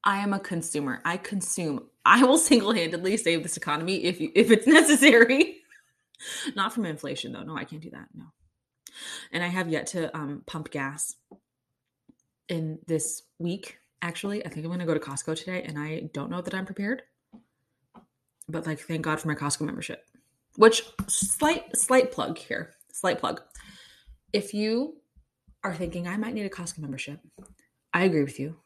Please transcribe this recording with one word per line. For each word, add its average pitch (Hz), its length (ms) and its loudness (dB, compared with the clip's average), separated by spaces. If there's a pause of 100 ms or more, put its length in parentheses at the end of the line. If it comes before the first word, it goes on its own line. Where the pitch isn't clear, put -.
I 202 160 2
am 202 140 -2
a 196 60 -2
consumer. 156 640 -6
I 170 120 -2
consume. 170 720 -4 (180)
I 240 200 10
will 269 120 6
single-handedly 190 800 2
save 165 260 0
this 170 120 -8
economy 165 480 -2
if 180 160 -2
you, - 160 -4
if 233 160 6
it's - 160 6
necessary. 277 920 8 (480)
<laughs> - 480 -10
Not 196 180 -2
from 220 120 -2
inflation, 135 460 -8
though. - 120 -12
No, 156 120 -12
I 143 80 -8
can't 156 180 -14
do 165 100 -18
that. - 220 -18
No. - 120 -18 (1040)
And 170 100 -4
I 175 60 -4
have 175 220 -4
yet 156 180 -4
to, 165 280 -6
um, 147 300 -8
pump 156 240 -10
gas 143 460 -6 (1300)
in 160 360 -4
this 156 380 -4 (160)
week. 175 380 -6 (240)
Actually, 202 440 -6
I 160 40 -10
think 151 160 -10
I'm 165 60 -6
gonna 180 140 -6
go 160 80 0
to 156 60 0
Costco 147 380 -6
today, 185 260 -8
and 151 160 -8
I 156 340 -8
don't - 160 -8
know 180 120 -6
that 180 120 -8
I'm 190 120 -6
prepared. 202 380 -6 (1500)
But, 160 180 -8
like, 151 140 -6
thank 160 220 -6
God 156 180 -2
for 160 80 -4
my 147 60 -2
Costco 143 260 -4
membership. - 420 -8 (540)
Which, 220 260 8 (240)
slight, - 680 0
slight 254 340 4
plug - 260 -4
here. - 360 -10 (180)
Slight - 280 -2
plug. - 220 -4 (920)
If 202 200 -2
you 220 440 -2 (680)
are 190 100 -4
thinking, 175 340 -6
"I 185 100 -6
might 220 160 -6
need 208 120 -6
a 196 40 -6
Costco 175 300 -12
membership," 143 420 -10 (720)
I 175 100 2
agree 160 200 4
with 139 140 -6
you. 143 280 -8